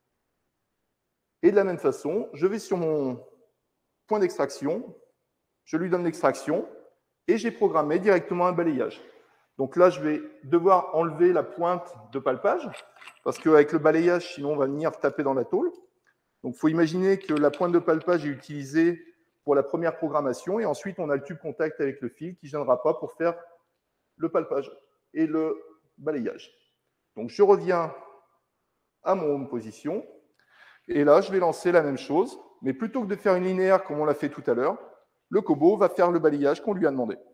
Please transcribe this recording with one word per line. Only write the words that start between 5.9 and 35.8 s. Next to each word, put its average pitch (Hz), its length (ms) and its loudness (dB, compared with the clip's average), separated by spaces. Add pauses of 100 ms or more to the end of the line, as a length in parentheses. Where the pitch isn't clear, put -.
l'extraction 160 640 -2 (600)
et 214 100 2
j'ai 220 140 -4
programmé 160 480 0
directement 180 460 2
un 180 80 0
balayage. 135 480 -2 (560)
Donc 135 180 -4
là, 180 140 8
je 170 120 -2
vais 151 200 -2 (220)
devoir 170 520 2
enlever 165 360 2
la 156 120 2
pointe 175 500 -4 (180)
de 135 80 -6
palpage 220 480 -2 (560)
parce 127 140 -4
qu'avec 151 340 6
le 160 80 0
balayage, 170 540 2
sinon, 143 200 -6
on 147 40 -4
va 139 80 0
venir 147 340 -4
taper 143 240 -2
dans 139 100 0
la 123 120 -2
tôle. 269 260 -2 (720)
Donc, 127 120 -8
il - 40 -20
faut 156 80 2
imaginer 175 520 2
que 156 140 -4
la 147 180 4
pointe 175 200 -2
de 170 80 4
palpage 165 460 0
est 147 40 -4
utilisée 147 720 -2 (440)
pour 143 100 2
la 139 80 4
première 165 320 -4
programmation 147 640 -4
et 220 60 -2
ensuite, 185 340 -6
on 156 100 -4
a 143 60 0
le 135 80 -6
tube 170 140 -14
contact 156 420 -6
avec 139 220 -4
le 120 80 -6
fil 175 260 -14
qui 151 120 -20
ne 135 40 -20
gênera 135 300 0
pas 156 140 2
pour - 180 -10
faire 165 220 -2 (840)
le 165 120 -4
palpage 156 400 -4 (440)
et 160 120 0
le 160 360 -2 (360)
balayage. 139 540 -8 (640)
Donc, 220 140 -8
je - 140 2
reviens 175 500 4 (1080)
à 190 120 2
mon 165 120 -2
home 139 200 -2
position 131 580 -8 (840)
et 147 160 2
là, 147 160 8
je - 100 -6
vais 190 80 0
lancer 175 320 0
la 170 120 6
même 139 140 -4
chose, 180 400 -2 (240)
mais 135 120 -2
plutôt 226 300 -6
que 202 40 -6
de 196 80 -4
faire 190 200 2
une 180 100 0
linéaire 185 400 2
comme 147 140 -6
on 151 60 0
l'a 147 100 2
fait 147 140 -4
tout 139 180 -12
à 127 60 2
l'heure, 143 240 0 (520)
le 214 120 0
Kobo 185 360 4
va 185 100 4